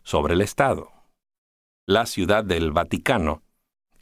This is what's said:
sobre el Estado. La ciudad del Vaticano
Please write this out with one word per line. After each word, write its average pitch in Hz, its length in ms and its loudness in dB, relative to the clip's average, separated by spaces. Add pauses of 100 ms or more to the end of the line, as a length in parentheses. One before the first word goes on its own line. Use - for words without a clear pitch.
sobre 78 320 0
el 87 80 2
Estado. 95 500 -2 (920)
La 104 180 2
ciudad 101 400 0
del 82 280 0
Vaticano 85 720 -2 (600)